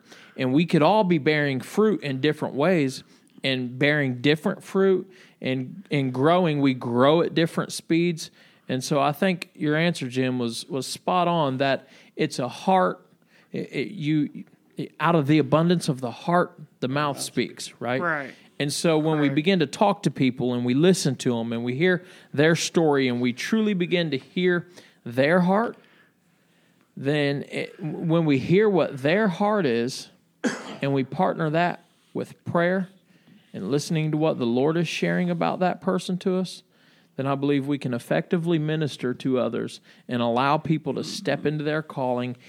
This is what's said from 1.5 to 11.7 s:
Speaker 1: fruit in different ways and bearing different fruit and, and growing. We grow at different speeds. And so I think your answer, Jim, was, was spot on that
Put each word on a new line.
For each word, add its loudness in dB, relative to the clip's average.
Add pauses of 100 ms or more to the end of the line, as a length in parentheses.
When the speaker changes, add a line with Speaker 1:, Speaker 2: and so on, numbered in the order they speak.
Speaker 1:
fruit 0
in -4
different -2
ways 0 (400)
and -4
bearing 0
different 0
fruit 0 (320)
and, -6
and 0
growing. 2
We 4
grow 4
at -2
different 0
speeds. -2 (380)
And -4
so 0
I 2
think -2
your 0
answer, 0
Jim, 0
was, -4
was -6
spot 0
on 0
that 0 (280)